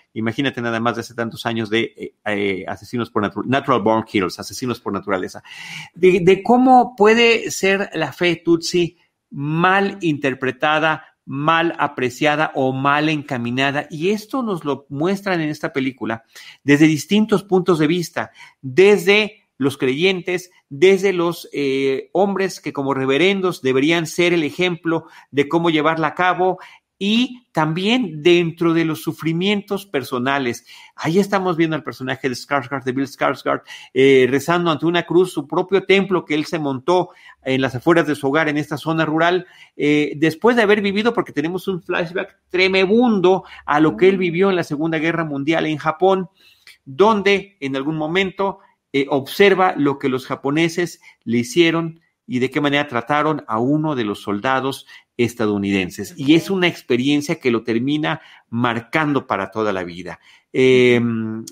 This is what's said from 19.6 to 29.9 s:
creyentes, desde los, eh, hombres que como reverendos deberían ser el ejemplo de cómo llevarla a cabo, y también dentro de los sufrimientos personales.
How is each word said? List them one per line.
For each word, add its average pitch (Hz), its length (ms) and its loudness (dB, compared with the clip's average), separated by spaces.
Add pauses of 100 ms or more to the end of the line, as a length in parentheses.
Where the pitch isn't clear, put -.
creyentes, 175 760 -2 (180)
desde 185 420 4
los, 170 400 -2
eh, 135 600 -2
hombres 190 480 -2
que 147 100 -8
como 135 220 -4
reverendos 165 680 0
deberían 147 440 0
ser 175 260 0
el 170 120 0
ejemplo 165 640 -4 (240)
de 139 180 0
cómo 170 200 2
llevarla 156 400 0
a 147 60 -8
cabo, 180 440 0 (400)
y 226 520 -2
también 165 720 -2
dentro 170 500 4
de 165 100 2
los 156 200 -4
sufrimientos 190 840 -2
personales. 127 800 -4 (300)